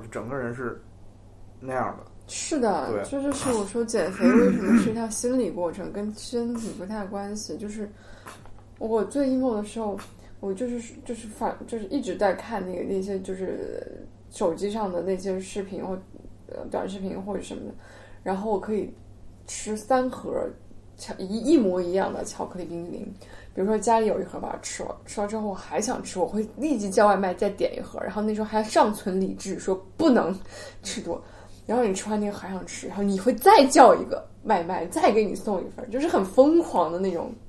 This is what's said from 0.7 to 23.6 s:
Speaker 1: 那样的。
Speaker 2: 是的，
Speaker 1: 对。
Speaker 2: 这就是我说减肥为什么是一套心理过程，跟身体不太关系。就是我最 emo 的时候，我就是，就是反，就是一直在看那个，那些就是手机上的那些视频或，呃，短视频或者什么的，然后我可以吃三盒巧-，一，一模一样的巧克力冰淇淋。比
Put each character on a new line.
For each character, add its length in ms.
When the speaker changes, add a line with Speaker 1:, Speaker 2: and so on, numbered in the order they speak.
Speaker 1:
那 140
样 260
的。 60
Speaker 2:
是 320
的， 320
Speaker 1:
对。 180
Speaker 2:
这 120
就 100
是 220
我 100
说 180
减 300
肥 180
为 220
什 100
么 180
是 100
一 40
套 140
心 280
理 140
过 220
程， 180
跟 240
身 400
体 240
不 60
太 220
关 280
系。 220
就 120
是 220
我 240
最 260
emo 280
的 80
时 160
候， 180
我 120
就 160
是， 240
就 80
是 120
反， 300
就 120
是 80
一 160
直 140
在 180
看 300
那 120
个， 80
那 160
些 200
就 140
是 720
手 240
机 160
上 220
的 80
那 160
些 240
视 220
频 200
或， 160
呃， 220
短 160
视 120
频 240
或 120
者 80
什 140
么 100
的， 80
然 140
后 140
我 100
可 140
以 180
吃 280
三 360
盒 280
巧-， 180
一， 220
一 180
模 240
一 140
样 180
的 120
巧 200
克 140
力 80
冰 180
淇 60
淋。 200
比 80